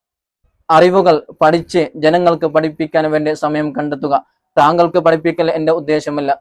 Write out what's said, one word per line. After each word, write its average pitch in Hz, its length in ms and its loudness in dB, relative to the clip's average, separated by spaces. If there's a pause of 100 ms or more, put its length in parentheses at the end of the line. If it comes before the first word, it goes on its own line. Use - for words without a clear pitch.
(720)
അറിവുകൾ 180 460 4 (260)
പഠിച്ച് 165 400 0 (140)
ജനങ്ങൾക്ക് 165 520 0
പഠിപ്പിക്കാൻ 156 640 -2
വേണ്ടി 151 220 -2
സമയം 151 420 -4
കണ്ടെത്തുക. 147 400 -4 (420)
താങ്കൾക്ക് 170 420 2
പഠിപ്പിക്കൽ 165 520 0
എന്റെ 160 200 -2
ഉദ്ദേശമല്ല. 147 680 -2